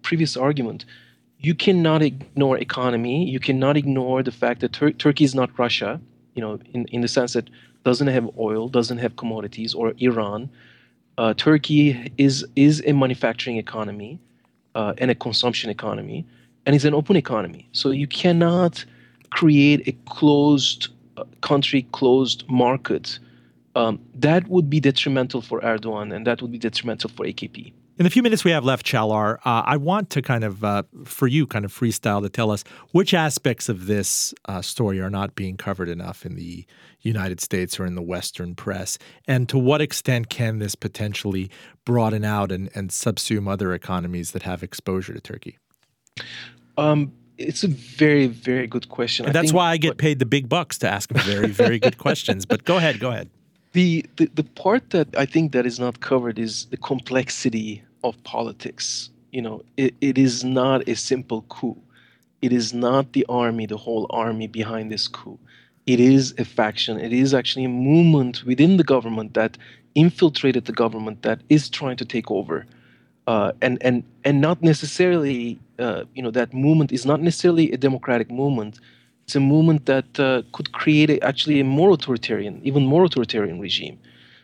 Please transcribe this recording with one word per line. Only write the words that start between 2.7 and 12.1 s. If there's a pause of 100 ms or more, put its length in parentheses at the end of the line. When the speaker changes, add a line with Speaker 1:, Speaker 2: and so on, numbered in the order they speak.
Speaker 1:
you
cannot
ignore
the
fact
that
Tur-,
Turkey
is
not
Russia, (340)
you
know, (140)
in,
in
the
sense
that (360)
doesn't
have
oil,
doesn't
have
commodities,
or
Iran. (680)
Uh,
Turkey